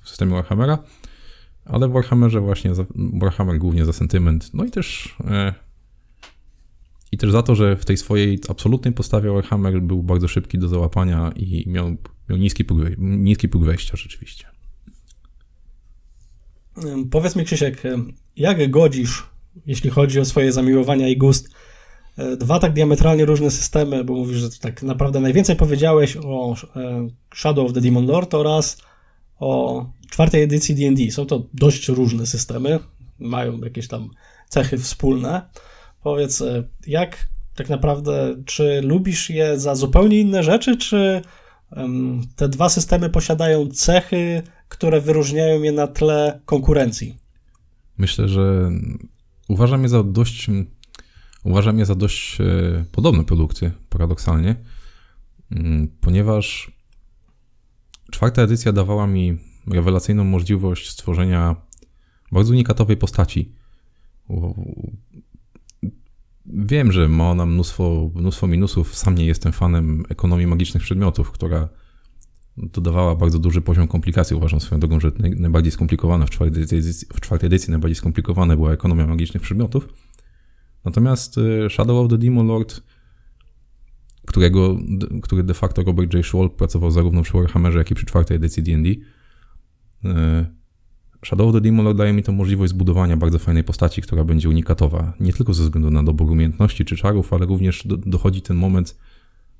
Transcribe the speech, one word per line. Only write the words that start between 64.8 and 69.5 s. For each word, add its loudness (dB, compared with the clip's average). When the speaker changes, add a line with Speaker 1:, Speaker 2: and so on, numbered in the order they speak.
Speaker 1:
wiem, 0
że 4
ma 4
ona 2
mnóstwo, 0
mnóstwo -2
minusów. 0
Sam 0
nie 2
jestem 0